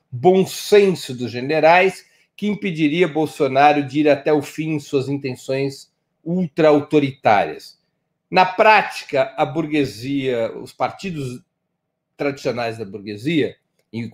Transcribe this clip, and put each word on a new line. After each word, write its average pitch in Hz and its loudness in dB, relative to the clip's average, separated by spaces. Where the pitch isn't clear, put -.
bom 180 4
senso 190 0
dos 120 -8
generais 156 2
que 208 -6
impediria 175 0
Bolsonaro 143 2
de 131 -4
ir 147 2
até 147 2
o 147 2
fim 156 -8
em 151 -4
suas 135 -4
intenções 135 -6
ultra-autoritárias. 143 0
Na 185 4
prática, 190 2
a 151 0
burguesia, 135 -4
os - -16
partidos 131 -8
tradicionais 123 -4
da 113 -10
burguesia, 104 -4
em-, 113 -10